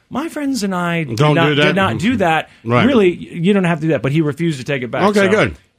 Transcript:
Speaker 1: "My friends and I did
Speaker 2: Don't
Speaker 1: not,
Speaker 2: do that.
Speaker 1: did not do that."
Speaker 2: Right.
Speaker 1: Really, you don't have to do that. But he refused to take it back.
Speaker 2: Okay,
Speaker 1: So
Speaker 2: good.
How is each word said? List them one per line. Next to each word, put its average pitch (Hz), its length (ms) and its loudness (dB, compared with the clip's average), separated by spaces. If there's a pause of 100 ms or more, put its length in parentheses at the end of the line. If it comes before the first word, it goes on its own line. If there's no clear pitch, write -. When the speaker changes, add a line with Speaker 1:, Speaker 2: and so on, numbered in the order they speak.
(120)
Speaker 1:
"My 311 180 -6
friends 277 340 -4
and 196 100 -4
I 170 320 -2
did 117 120 -6
Speaker 2:
Don't 147 180 2
Speaker 1:
not, 165 140 2
Speaker 2:
do 151 60 0
that. 143 100 2
Speaker 1:
did 151 100 2
not 190 220 0
do 233 200 0
that." 165 320 0 (140)
Speaker 2:
Right. 120 220 2
Speaker 1:
Really, 220 280 4
you 170 400 -2
don't 196 100 2
have 170 160 0
to 156 80 -4
do - 20 -
that. 147 140 0
But 135 80 0
he 156 100 2
refused 147 380 -2
to 123 40 -12
take 139 200 -4
it 117 80 -8
back. 135 180 2
Speaker 2:
Okay, 208 160 2
Speaker 1:
So 190 60 2
Speaker 2:
good. 147 240 2 (240)